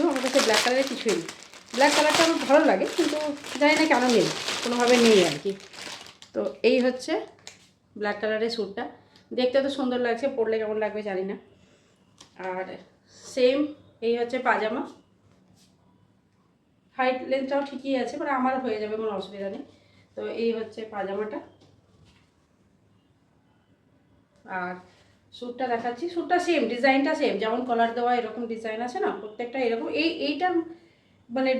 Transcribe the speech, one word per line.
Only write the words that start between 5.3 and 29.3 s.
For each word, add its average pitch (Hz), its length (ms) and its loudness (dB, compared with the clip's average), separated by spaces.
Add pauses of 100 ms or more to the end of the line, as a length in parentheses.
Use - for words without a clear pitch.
কি। 196 80 -4 (840)
তো 214 80 -4 (280)
এই 254 160 4
হচ্ছে 254 280 -2 (840)
ব্ল্যাক 208 260 -4
কালারের 220 340 -2
স্যুটটা, 202 280 -6 (480)
দেখতে 254 300 2
তো 277 80 0
সুন্দর 254 300 -2
লাগছে, 233 260 -2 (120)
পরলে 220 240 0
কেমন 214 220 -4
লাগবে 208 260 -4
জানি 190 220 -4
না। - 40 -6 (1120)
আর 185 160 -6 (580)
সেম 262 340 4 (440)
এই 233 180 0
হচ্ছে 240 180 -2 (100)
পাজামা, 220 340 0 (2250)
হাইট 254 220 2 (100)
লেন্থটাও 277 400 0
ঠিকই 269 340 -4
আছে, - 140 -6
মানে 302 220 -4
আমার 262 200 0
হয়ে 226 220 -4
যাবে, 214 200 -6
কোনো 220 180 -4
অসুবিধা 196 300 -10
নেই। 254 140 -12 (520)
তো 214 120 -10
এই 233 240 -2
হচ্ছে 220 280 -6 (140)
পাজামাটা। 208 460 -6 (3250)
আর 180 140 -6 (600)
স্যুটটা 240 340 -8
দেখাচ্ছি, 240 420 -4
স্যুটটা 339 300 0
সেম, 320 220 2 (120)
ডিজাইনটা 269 420 4
সেম, 254 180 0 (100)
যেমন 226 220 0
কলার 233 320 2
দেওয়া 240 220 2
এরকম 226 280 -6
ডিজাইন 220 340 -8
আছে 247 180 -6
না, 415 100 0 (120)
প্রত্যেকটা 240 380 -8